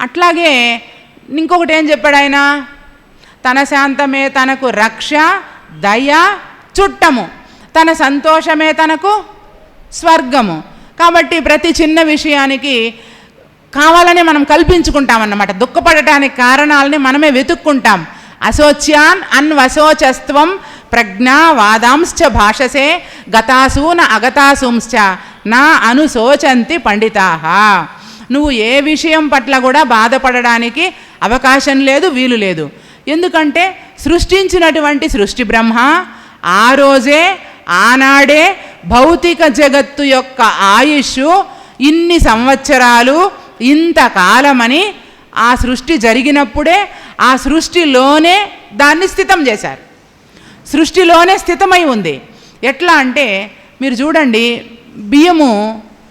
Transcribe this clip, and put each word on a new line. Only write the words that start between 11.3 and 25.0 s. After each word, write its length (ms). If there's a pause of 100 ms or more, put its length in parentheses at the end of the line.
ప్రతి 300 (120)
చిన్న 200
విషయానికి 920 (840)
కావాలనే 460
మనం 220
కల్పించుకుంటామన్నమాట. 1080
దుఃఖపడటానికి 840
కారణాలని 600
మనమే 320
వెతుక్కుంటాం. 760 (380)
"అశోచ్యాన్ 760 (120)
అన్వశోచస్త్వం 1300 (320)
ప్రజ్ఞావాదాంశ్చ 1400
భాషసే 760 (380)
గతాసూన 640
అగతాసూంశ్చ 1120 (320)